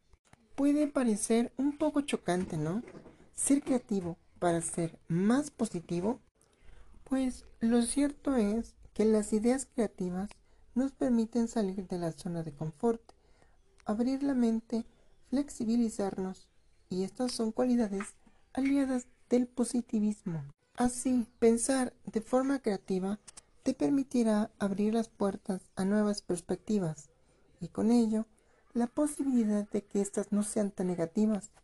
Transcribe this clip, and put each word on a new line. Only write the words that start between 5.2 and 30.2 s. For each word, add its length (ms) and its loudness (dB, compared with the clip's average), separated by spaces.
positivo. 680 -4
Pues 420 -4
lo 220 4
cierto 540 0
es 380 0
que 120 0
las 280 2
ideas 420 2
creativas 540 -4
nos 180 0
permiten 560 0
salir 400 -2
de 100 -4
la 140 -4
zona 300 -6
de 100 -8
confort, 480 -4
abrir 380 -2
la 120 0
mente, 500 0
flexibilizarnos, 1160 -2
y 140 -2
estas 280 -4
son 200 -2
cualidades 600 0
aliadas 540 0
del 160 4
positivismo. 1000 -2
Así, 500 0
pensar 560 2
de 160 -4
forma 380 0
creativa 600 -2
te 120 0
permitirá 840 2
abrir 340 0
las 160 0
puertas 540 -4
a 80 -2
nuevas 380 2
perspectivas, 880 -4
y 80 -8
con 220 0
ello, 360 2
la 120 0
posibilidad 840 0
de 140 -2
que 160 -2
éstas 320 -4